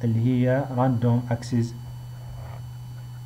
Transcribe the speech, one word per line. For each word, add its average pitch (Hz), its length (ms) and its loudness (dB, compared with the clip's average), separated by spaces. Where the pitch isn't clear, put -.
اللي 113 220 4
هي 127 380 4
Random 120 560 4
Access 117 320 0